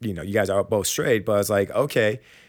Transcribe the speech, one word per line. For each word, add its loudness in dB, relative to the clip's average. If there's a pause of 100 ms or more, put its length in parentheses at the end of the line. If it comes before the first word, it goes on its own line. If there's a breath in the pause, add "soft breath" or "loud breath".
you -4
know, -8
you -6
guys 2
are 2
both -2
straight," 0
but 0
I 4
was 0
like, 2
"Okay, 0 (280 loud breath)